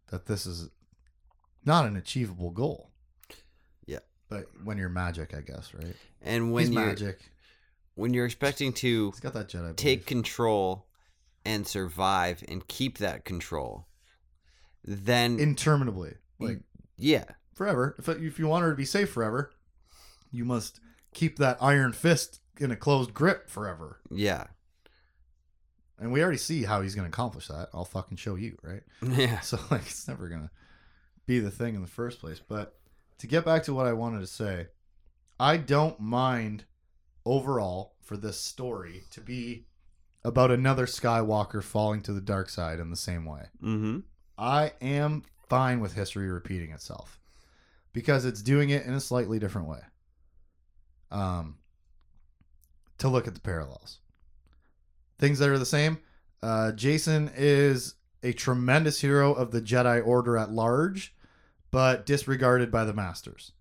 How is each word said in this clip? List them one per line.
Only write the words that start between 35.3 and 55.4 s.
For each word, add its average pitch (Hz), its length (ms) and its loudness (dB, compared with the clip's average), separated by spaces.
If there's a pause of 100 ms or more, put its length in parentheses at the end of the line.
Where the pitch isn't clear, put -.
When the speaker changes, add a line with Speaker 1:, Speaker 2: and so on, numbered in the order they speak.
Speaker 1:
I 147 180 4
don't 147 420 2
mind 113 680 -2 (600)
overall 120 760 -2
for 107 160 -12
this 101 220 -8
story 95 720 -10
to 110 100 -20
be 120 460 -10 (580)
about 127 260 6
another 127 360 4
Skywalker 107 760 0
falling 107 380 0
to 104 100 -6
the 101 100 -4
dark 95 280 -2
side 82 300 -4
in 82 100 -6
the 87 80 -6
same 85 280 -4
way. 76 180 -10 (180)
Speaker 2:
Mm-hmm. 107 380 0 (380)
Speaker 1:
I 143 440 2
am 143 420 0 (240)
fine 123 320 2
with 104 140 -4
history 98 340 -4
repeating 87 440 -6
itself - 480 -16 (720)
because 127 320 2
it's 107 160 -4
doing 139 300 4
it 143 140 0
in 123 80 -4
a 139 60 -2
slightly 120 400 -2
different 92 280 -4
way. 71 120 -10 (1300)
Um, 87 460 -4 (1400)
to 139 120 0
look 127 180 2
at 95 80 -8
the - 60 -18
parallels. 80 580 -8 (1200)
Things 143 200 4
that 143 100 6